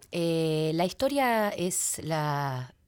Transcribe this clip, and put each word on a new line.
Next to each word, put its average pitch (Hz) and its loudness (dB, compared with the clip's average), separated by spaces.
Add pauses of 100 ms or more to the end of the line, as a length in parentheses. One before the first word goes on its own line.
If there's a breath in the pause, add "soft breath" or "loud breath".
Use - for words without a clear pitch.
(140)
eh, 160 2
la 175 2
historia 240 2
es - -2
la, 143 -2 (140)